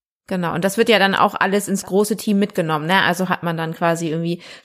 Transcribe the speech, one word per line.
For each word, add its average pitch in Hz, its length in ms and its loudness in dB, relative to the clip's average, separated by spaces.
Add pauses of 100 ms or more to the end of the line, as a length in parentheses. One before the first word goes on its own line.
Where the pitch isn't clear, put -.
(280)
Genau. 175 260 -4
Und 175 100 -2
das 190 140 0
wird 226 120 2
ja 208 100 6
dann 190 160 2
auch 202 220 2
alles 196 300 0
ins 196 180 -2
große 208 300 2
Team 202 240 0
mitgenommen, 160 460 -2
ne? 185 160 2
Also 180 280 0
hat - 140 -2
man 170 140 -4
dann 160 160 -6
quasi 170 360 -2
irgendwie 170 320 -4 (240)